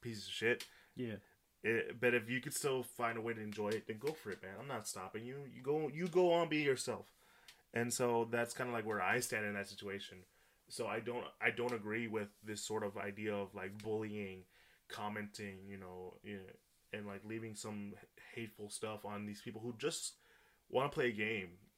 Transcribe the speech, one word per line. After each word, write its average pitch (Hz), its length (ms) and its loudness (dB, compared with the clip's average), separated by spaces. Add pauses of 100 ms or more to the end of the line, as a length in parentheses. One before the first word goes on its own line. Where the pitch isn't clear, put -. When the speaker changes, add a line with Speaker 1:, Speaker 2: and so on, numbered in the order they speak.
Speaker 1:
pieces 110 260 -8
of - 60 -8
shit. 120 340 4 (300)
Speaker 2:
Yeah. 117 200 -2 (480)
Speaker 1:
It, 113 360 2
but 120 140 6
if 113 160 4
you 127 100 0
could - 140 -6
still 131 300 2
find 117 340 0
a - 20 -4
way 113 140 0
to 110 60 -8
enjoy 104 300 -2
it, 110 180 0
then 110 100 -4
go - 140 -2
for - 180 -8
it, 90 120 -6
man. 95 180 -10
I'm 135 80 -10
not 113 200 -4
stopping 101 380 -6
you. 139 260 -8
You 131 100 -14
go, 147 260 2
you 156 200 -2
go 175 240 8
on, 170 160 6
be 151 140 4
yourself. 123 500 2 (640)
And 120 180 2
so 120 380 4
that's 120 240 2
kinda, 123 180 -2
like, 113 140 0
where 104 160 2
I 104 180 6
stand 110 240 0
in 104 100 0
that 101 140 -2
situation. 98 560 -8 (440)
So 117 180 -2
I 107 140 0
don't, 120 260 -2 (140)
I 113 100 8
don't 120 240 2
agree 110 320 0
with 107 220 -2 (160)
this 107 180 -4
sort 110 220 0
of 101 120 -2
idea 104 380 -2
of, 101 200 -2
like, 98 280 -6
bullying, 104 600 -2 (440)
commenting, 104 800 -6
you 98 80 -8
know, 90 480 -10
yeah, 101 140 -6 (540)
and, 104 140 -4
like, 101 180 -8
leaving 110 300 -6
some 104 400 -6
h-, - 140 -20 (260)
hateful 107 340 -8
stuff 107 360 -6
on 104 200 -4
these 104 160 -6
people 110 200 -8
who 120 180 -4
just - 380 -2 (520)
wanna 131 200 4
play 143 220 4
a - 20 -2
game. 104 460 0 (200)